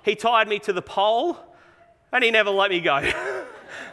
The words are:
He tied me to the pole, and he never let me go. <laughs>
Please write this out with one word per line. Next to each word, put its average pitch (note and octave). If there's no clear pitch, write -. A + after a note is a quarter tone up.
He G#3+
tied A3
me G#3
to G#3
the F3
pole, A3+
and B3
he A3+
never G#3+
let G3
me F3
go. D3
<laughs> -